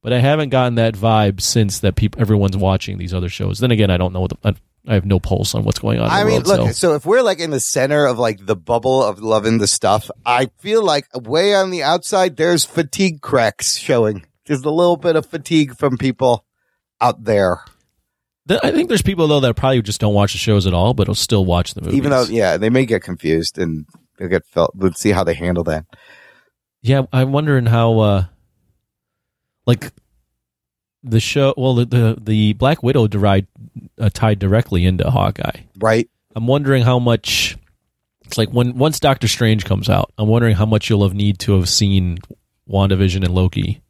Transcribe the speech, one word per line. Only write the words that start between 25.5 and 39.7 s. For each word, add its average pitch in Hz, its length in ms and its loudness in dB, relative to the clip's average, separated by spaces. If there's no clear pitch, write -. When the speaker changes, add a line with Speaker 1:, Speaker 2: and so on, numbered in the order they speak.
Speaker 2:
that. 78 220 -4
Speaker 1:
Yeah, 131 200 2
I'm 131 180 0
wondering 139 360 0
how, 113 340 2
uh, 101 240 2
like, - 280 -2
the 113 160 2
show, 139 360 0
well, 127 180 0
the, 120 100 2
the, 117 360 2
the 107 340 2
Black 139 280 0
Widow 120 240 2
derived, 98 400 2
uh, 107 120 2
tied 107 280 0
directly 98 440 0
into 92 240 0
Hawkeye. - 520 -2
Speaker 2:
Right. 110 320 0
Speaker 1:
I'm 113 140 -4
wondering 139 340 2
how 127 160 2
much, - 580 -2
it's - 140 -10
like 110 120 0
when, 123 260 0
once 147 220 0
Doctor 135 300 0
Strange 110 360 0
comes 98 240 -2